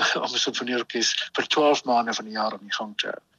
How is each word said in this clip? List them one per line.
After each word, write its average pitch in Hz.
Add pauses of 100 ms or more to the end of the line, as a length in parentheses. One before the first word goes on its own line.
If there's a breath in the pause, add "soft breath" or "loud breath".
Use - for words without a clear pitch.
<laughs> -
om -
'n -
symfonieorkes 120
vir 135
twaalf 147
maande 120
van 113
die 107
jaar 107
aan 104
die 208
gang 214
te -
hou. - (200)